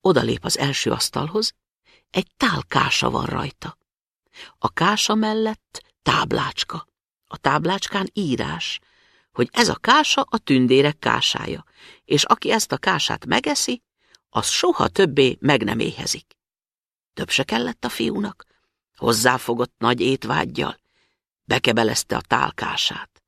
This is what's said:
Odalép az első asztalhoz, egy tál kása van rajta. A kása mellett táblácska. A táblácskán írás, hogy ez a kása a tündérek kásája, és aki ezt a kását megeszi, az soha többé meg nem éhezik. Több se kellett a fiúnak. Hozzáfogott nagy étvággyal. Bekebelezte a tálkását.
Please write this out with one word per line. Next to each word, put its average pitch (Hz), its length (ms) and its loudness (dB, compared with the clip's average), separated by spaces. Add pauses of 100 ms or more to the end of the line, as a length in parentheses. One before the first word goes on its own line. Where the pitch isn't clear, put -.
Odalép 120 440 2
az - 140 -2
első 139 320 -2
asztalhoz, 156 640 -4 (560)
egy - 260 -2
tál - 320 0
kása 135 420 0
van 123 160 -2
rajta. 135 520 -8 (800)
A - 140 -4
kása 208 420 0
mellett 214 680 -2 (200)
táblácska. - 840 -2 (380)
A - 120 -16
táblácskán 175 760 -2
írás, 151 680 -4 (520)
hogy - 200 0
ez 240 160 4
a - 60 0
kása - 560 2
a 226 80 0
tündérek 135 600 4
kásája, - 640 -2 (400)
és 147 200 2
aki - 260 2
ezt - 220 0
a - 40 -2
kását - 500 -2
megeszi, 262 560 -2 (460)
az - 200 -2
soha - 400 2
többé 143 520 4
meg 135 240 2
nem 113 140 -2
éhezik. - 580 -6 (760)
Több - 180 -8
se - 120 0
kellett 233 420 -4
a 247 40 -4
fiúnak. 208 580 -4 (500)
Hozzáfogott 120 840 0
nagy 123 220 2
étvággyal. 131 800 -2 (640)
Bekebelezte 117 720 0
a - 40 -2
tálkását. - 1080 -2